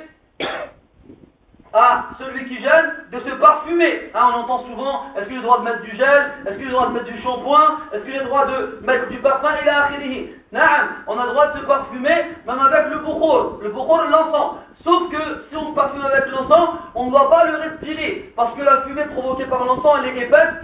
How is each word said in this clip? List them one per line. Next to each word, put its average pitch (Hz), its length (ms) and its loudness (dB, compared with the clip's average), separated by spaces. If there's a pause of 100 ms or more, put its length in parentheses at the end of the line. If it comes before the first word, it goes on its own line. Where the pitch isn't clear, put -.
(400)
<coughs> - 80 -6 (1300)
à - 360 4 (100)
celui 262 280 -10
qui 247 140 -10
jeûne 320 320 4 (180)
de 247 80 -8
se 262 160 -8
parfumer. 311 760 2
Hein, 240 200 4
on 240 60 -2
entend 247 260 -4
souvent, 247 400 -6 (100)
est-ce 202 100 -6
que - 60 -14
j'ai 262 40 -10
le 247 60 -8
droit 233 180 2
de - 60 -6
mettre 226 160 -4
du 214 140 -12
gel ? 285 360 4 (140)
Est-ce 196 100 -6
que - 40 -12
j'ai 269 60 -10
le 254 60 -8
droit 247 160 0
de 233 60 -4
mettre 233 180 -6
du 240 100 -12
shampoing ? 294 580 2 (140)
Est-ce 208 100 -6
que 269 80 -12
j'ai 269 80 -4
le 269 60 -4
droit 269 200 2
de 262 360 -6
mettre 247 280 -2
du 254 100 -10
parfum ? 277 300 2 (120)
Il 294 80 2
a 285 160 2
akhirihi. 285 440 -6 (220)
Naam, 294 360 2 (200)
on 220 100 -4
a 247 80 -2
le 240 60 -4
droit 294 160 4
de 294 120 -6
se 269 60 -10
parfumer, 277 600 0 (200)
même 254 140 -4
avec 269 340 4
le 302 60 -6
bukhor. 311 600 0
Le 208 80 -6
bukhor, 311 400 2
l'encens. 311 480 2 (260)
Sauf 349 260 2
que 302 400 -8
si 294 60 -14
on 302 140 -8
se 302 60 -8
parfume 277 280 -2
avec 269 240 2
l'encens, 294 420 4 (240)
on 247 120 -4
ne 254 60 -4
va 285 140 4
pas 330 200 6
le 311 120 -2
respirer, 311 800 -8
parce 233 200 0
que 285 80 -8
la 269 180 4
fumée 277 240 -6
provoquée 262 400 -6
par 254 180 -2
l'encens, 262 360 2
elle 254 180 -6
est 247 60 -4
épaisse 302 260 6 (140)